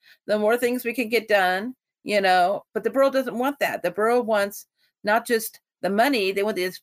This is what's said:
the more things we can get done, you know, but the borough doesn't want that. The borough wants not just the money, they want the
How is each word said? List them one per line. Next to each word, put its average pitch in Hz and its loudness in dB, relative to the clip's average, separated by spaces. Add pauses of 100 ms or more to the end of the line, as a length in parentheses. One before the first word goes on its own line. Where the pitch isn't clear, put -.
(260)
the 208 0
more 214 2
things 247 -2
we 233 -4
can 233 -4
get 220 0
done, 196 0 (300)
you 208 0
know, 185 2
but 208 -4
the 226 0
borough 269 2
doesn't 262 -2
want 269 -2
that. 147 -2
The 175 -2
borough 226 0
wants 208 -2 (360)
not 214 0
just 226 -2 (240)
the - -2
money, 214 2
they 196 -2
want 208 -2
the 180 -4 (120)